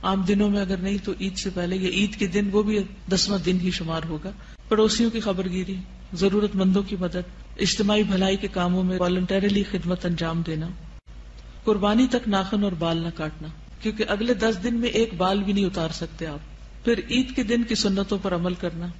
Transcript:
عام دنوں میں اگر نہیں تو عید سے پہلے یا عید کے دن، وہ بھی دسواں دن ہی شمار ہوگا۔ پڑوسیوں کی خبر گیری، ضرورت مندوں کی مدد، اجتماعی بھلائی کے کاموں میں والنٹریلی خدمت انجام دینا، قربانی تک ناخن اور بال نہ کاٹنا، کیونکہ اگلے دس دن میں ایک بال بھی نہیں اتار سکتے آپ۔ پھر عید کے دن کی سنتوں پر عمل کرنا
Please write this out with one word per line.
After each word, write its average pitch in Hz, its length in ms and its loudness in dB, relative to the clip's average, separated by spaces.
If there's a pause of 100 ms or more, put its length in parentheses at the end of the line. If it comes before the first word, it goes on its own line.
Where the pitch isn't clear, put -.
عام 196 200 0
دنوں 202 280 4
میں 202 100 2
اگر 190 160 0
نہیں 190 280 -2
تو 202 160 -4
عید 190 160 -4
سے 196 180 -4
پہلے 180 220 -2
یا 185 120 0
عید 208 280 0
کے 208 100 0
دن، 202 260 0
وہ 208 100 4
بھی 208 200 2 (300)
دسواں 196 260 2
دن 180 220 2
ہی 180 100 0
شمار 165 380 -4
ہوگا۔ 160 220 -6 (380)
پڑوسیوں 220 420 4
کی 226 100 -4
خبر 190 280 -2
گیری، 185 280 -4 (380)
ضرورت 196 400 2
مندوں 190 280 4
کی 190 180 -4
مدد، 180 160 -2 (400)
اجتماعی 208 460 2
بھلائی 190 340 2
کے 196 120 -4
کاموں 180 340 2
میں 185 160 2
والنٹریلی 190 720 2
خدمت 175 360 -2
انجام 165 360 0
دینا، 160 240 -4 (1000)
قربانی 214 420 4
تک 247 220 0
ناخن 196 360 2
اور 196 80 0
بال 165 240 0
نہ 165 180 -2
کاٹنا، 156 340 -6 (320)
کیونکہ 220 280 -2
اگلے 226 260 2
دس 220 280 2
دن 240 120 0
میں 233 140 0
ایک 226 260 2
بال 190 280 2
بھی 196 100 0
نہیں 196 120 2
اتار 165 240 0
سکتے 160 380 -8
آپ۔ 151 120 -8 (460)
پھر 226 160 2 (100)
عید 254 260 2
کے 254 60 2
دن 233 200 2
کی 226 120 0
سنتوں 196 480 2
پر 185 120 0
عمل 175 200 0
کرنا 170 320 -6 (140)